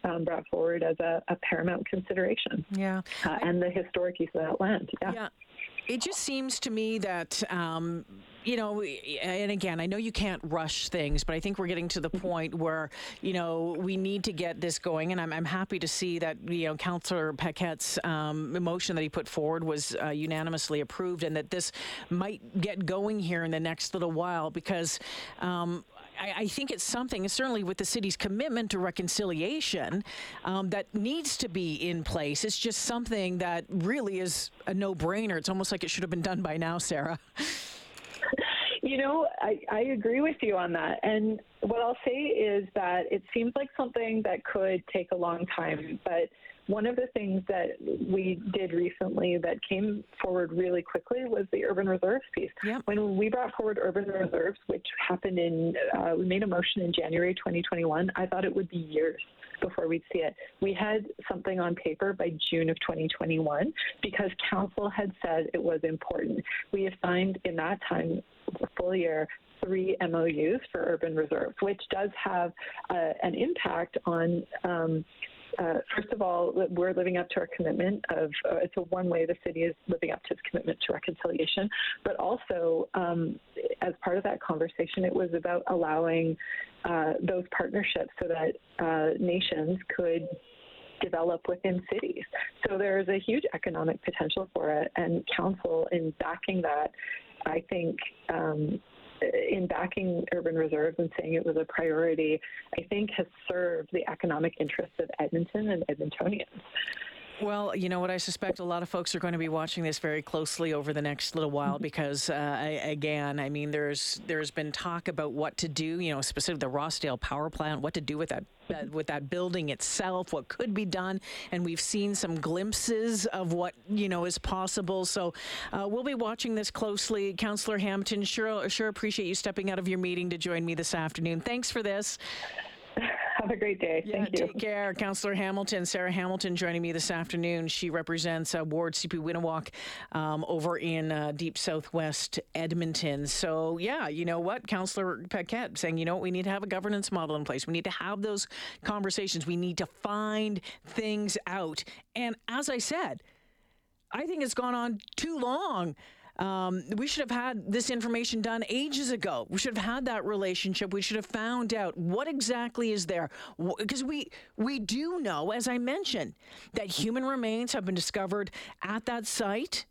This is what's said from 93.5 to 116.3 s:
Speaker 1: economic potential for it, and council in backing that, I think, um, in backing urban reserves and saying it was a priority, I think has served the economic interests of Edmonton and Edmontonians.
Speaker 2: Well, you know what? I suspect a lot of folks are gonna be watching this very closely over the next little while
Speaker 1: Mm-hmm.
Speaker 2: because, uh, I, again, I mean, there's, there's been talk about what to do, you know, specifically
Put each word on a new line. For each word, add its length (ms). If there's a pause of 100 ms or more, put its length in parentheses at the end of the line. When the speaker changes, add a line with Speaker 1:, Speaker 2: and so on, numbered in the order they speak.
Speaker 1:
economic 480
potential 540
for 160
it, 240
and 280 (140)
council 540
in 280
backing 440
that, 260 (560)
I 240
think, 280 (320)
um, 520 (680)
in 180
backing 640
urban 200
reserves 460
and 180
saying 180
it 100
was 100
a 140
priority, 720 (360)
I 120
think 260
has 100 (220)
served 460
the 160
economic 500
interests 400
of 180
Edmonton 520
and 180
Edmontonians. 560 (1000)
Speaker 2:
Well, 340
you 140
know 100
what? 120
I 60
suspect 420
a 40
lot 200
of 60
folks 260
are 40
gonna 200
be 100
watching 340
this 140
very 240
closely 520
over 200
the 80
next 340
little 140
while 260
Speaker 1:
Mm-hmm. 80
Speaker 2:
because, 460
uh, 40
I, 340 (180)
again, 540
I 100
mean, 220
there's, 560
there's 240
been 200
talk 360
about 260
what 240
to 100
do, 320
you 140
know, 80
specifically 480